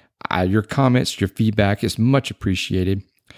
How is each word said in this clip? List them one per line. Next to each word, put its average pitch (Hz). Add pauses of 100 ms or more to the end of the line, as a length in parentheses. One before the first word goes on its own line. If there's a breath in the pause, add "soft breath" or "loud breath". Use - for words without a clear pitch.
(300 soft breath)
Uh, 92
your 95
comments, 127
your 98
feedback 107
is 95
much 127
appreciated. 95 (360 loud breath)